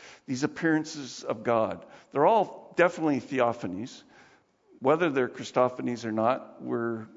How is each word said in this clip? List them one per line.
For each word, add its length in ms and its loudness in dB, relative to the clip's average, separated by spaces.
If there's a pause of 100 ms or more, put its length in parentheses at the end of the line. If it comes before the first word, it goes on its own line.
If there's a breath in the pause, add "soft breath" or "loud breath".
(260 loud breath)
these 180 -4
appearances 800 -2
of 180 -6
God? 420 0 (280 loud breath)
They're 140 4
all 500 0
definitely 440 2
theophanies. 840 -2 (720 soft breath)
Whether 320 2
they're 180 0
Christophanies 760 -2
or 80 -4
not, 500 0
we're 540 -4